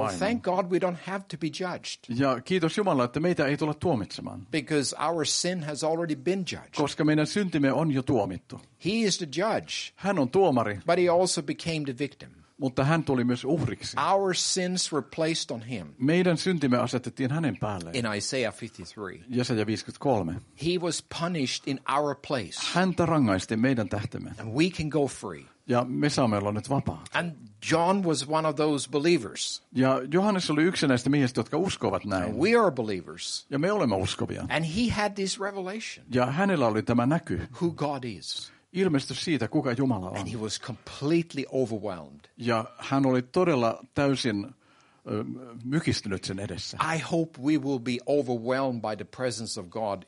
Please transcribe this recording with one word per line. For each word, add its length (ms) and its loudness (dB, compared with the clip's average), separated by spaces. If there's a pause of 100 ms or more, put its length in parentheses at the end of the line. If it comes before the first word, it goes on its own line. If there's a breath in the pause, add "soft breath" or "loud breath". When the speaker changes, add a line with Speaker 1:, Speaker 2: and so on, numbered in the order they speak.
Speaker 1:
maailman. 160 -2
Speaker 2:
thank 240 0
God 220 0
we 140 0
don't 180 -2 (140)
have 160 -6
to 100 -12
be 100 -4
judged. 720 -6
Speaker 1:
Ja 220 2
kiitos 360 0
Jumala, 260 4
että 160 0
meitä 260 2
ei 120 2
tule 160 0
tuomitsemaan. 800 -2
Speaker 2:
Because 440 0 (140)
our 160 0
sin 380 -2
has 200 -6
already 320 0
been 240 0
judged. 360 -8
Speaker 1:
Koska 300 0
meidän 220 4
syntimme 460 2
on 180 2
jo 120 2
tuomittu. 580 0 (240)
Speaker 2:
He 60 0
is 260 2
the 100 -6 (100)
judge. 360 0 (220)
Speaker 1:
Hän 240 0
on 100 2
tuomari. 580 4
Speaker 2:
But 100 6
he 120 4
also 320 4
became 440 -4
the 140 -4
victim. 300 -6 (280)
Speaker 1:
Mutta 260 0
hän 200 4
tuli 200 2
myös 220 0
uhriksi. 520 -2 (160)
Speaker 2:
Our 220 4
sins 580 -2
were 220 -2
placed 400 0
on 60 -8
him. 260 -8 (100)
Speaker 1:
Meidän 400 4
syntimme 400 2
asetettiin 540 -2
hänen 260 -2
päälleen. 380 -6
Speaker 2:
In 100 -2 (120)
Isaiah 360 -2
fifty-three. 760 -12
Speaker 1:
Jesaja 360 0
viisikymmentäkolme. 680 -2 (320)
Speaker 2:
He 160 0
was 240 -4 (160)
punished 440 -2
in 140 -4 (180)
our 180 0 (120)
place. 320 -4 (140)
Speaker 1:
Häntä 320 2
rangaistiin 540 2
meidän 300 2
tähtemme. 500 -6
Speaker 2:
And 140 -10
we 160 4
can 180 -6
go 200 2
free. 380 -10 (220)
Speaker 1:
Ja 200 4
me 220 2
saamme 280 2
olla 140 0
nyt 180 -4
vapaat. 440 -2
Speaker 2:
And 180 0 (400)
John 320 4
was 260 0
one 180 0
of 80 0
those 340 0
believers. 800 0
Speaker 1:
Ja 300 4 (100)
Johannes 380 2
oli 140 4
yksi 240 2
näistä 220 4
miehistä, 300 4
jotka 180 -2
uskoivat 480 0
näin. 180 0
Speaker 2:
And 180 -2
we 140 4
are 160 6
believers. 800 -6
Speaker 1:
Ja 100 -2
me 120 2
olemme 240 2
uskovia. 540 -2
Speaker 2:
And 160 0
he 260 0
had 200 0
this 280 -4
revelation. 720 -8
Speaker 1:
Ja 120 4
hänellä 420 2
oli 160 2
tämä 220 4
näky. 360 0 (200)
Speaker 2:
Who 100 0
God 320 -4
is. 500 -10 (220 soft breath)
Speaker 1:
Ilmestys 480 0
siitä, 240 0
kuka 240 0
Jumala 380 0
on. 80 -6
Speaker 2:
And 140 -4
he 60 -6
was 240 -6
completely 920 -4
overwhelmed. 680 -4 (180)
Speaker 1:
Ja 280 0 (120)
hän 280 2
oli 160 4
todella 580 2 (140)
täysin, 520 0 (640 soft breath)
ö, 140 -2 (380)
mykistynyt 600 -2
sen 160 -6
edessä. 380 -8 (180)
Speaker 2:
I 40 -2 (120)
hope 300 -2
we 160 2
will 220 -2
be 260 -2
overwhelmed 760 0
by 140 -2
the 100 -10 (120)
presence 420 -4
of 100 -8
God 380 -4